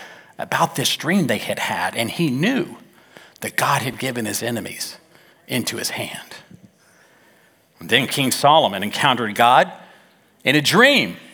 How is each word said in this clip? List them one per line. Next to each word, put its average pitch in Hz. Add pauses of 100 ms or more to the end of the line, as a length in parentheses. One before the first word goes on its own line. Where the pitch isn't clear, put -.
(380)
about -
this 131
dream 165
they 110
had -
had. 92
And 113
he 165
knew 190 (640)
that 107
God 135
had 117
given 123
his 104
enemies - (500)
into 117
his -
hand. - (1400)
And 85
then 120
King 135
Solomon 123
encountered 117
God 127 (720)
in 131
a 151
dream. 180 (180)